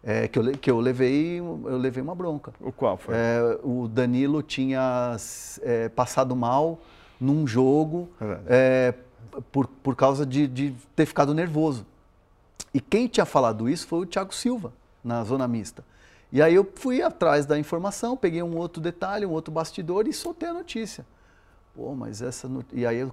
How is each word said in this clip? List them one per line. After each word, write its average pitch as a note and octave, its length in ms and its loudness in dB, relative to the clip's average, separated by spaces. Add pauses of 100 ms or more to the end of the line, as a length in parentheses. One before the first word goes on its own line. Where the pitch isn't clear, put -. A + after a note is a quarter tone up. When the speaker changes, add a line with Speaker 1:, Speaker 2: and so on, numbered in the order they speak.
Speaker 1:
é, A2+ 260 0
que - 120 0
eu A2 40 2
le-, G2 140 0
que - 140 2
eu A2+ 80 4
levei, C3 600 2
eu D3+ 380 -6
levei B2+ 240 -2
uma E3 140 -6
bronca. D#3+ 440 -8
Speaker 2:
O B2+ 120 -8
qual G2+ 260 0
foi? - 180 -6
Speaker 1:
É, A#2 480 2
o B2 240 -2
Danilo B2+ 540 2
tinha, C3 760 -2 (460)
é, A2+ 280 0
passado B2+ 460 0
mal C#3 440 0 (400)
num C#3+ 260 2
jogo, D3+ 640 2 (100)
Speaker 2:
Verdade. G2 300 -6
Speaker 1:
é, B2+ 460 6 (580)
por, C3+ 160 2
por - 300 -4
causa C#3 280 4
de, C#3 220 2
de C3 260 -4 (220)
ter D#3 100 6
ficado D3 280 2
nervoso. D#3 520 0 (880)
E C3+ 60 2
quem A#3 280 2
tinha G3+ 180 2
falado A2+ 420 2
isso E3 200 -2
foi E3+ 120 -2
o F#3+ 60 -4
Thiago F#3+ 280 -6
Silva, A#3+ 380 -4 (320)
na A#2 220 -2
zona B2+ 220 -2
mista. A2+ 360 -6 (480)
E C3 100 4
aí E3 140 8
eu G3 200 6
fui B3+ 260 -2
atrás D3+ 440 2
da D3 140 2
informação, G3 560 -4
peguei E3+ 260 -2
um E3+ 140 -4
outro E3+ 260 -6
detalhe, F#3+ 440 -4
um F3+ 60 -4
outro D#3+ 200 -4
bastidor F3 560 -2
e D#4 60 -4
soltei E4+ 340 -8
a E4+ 60 -6
notícia. A#3 520 -10 (720)
Pô, B2 180 -10
mas A2+ 280 -10
essa B2+ 260 -8
not-, B2+ 260 -8
e A#2+ 120 -2
aí A#2 180 0
o, C3 100 -8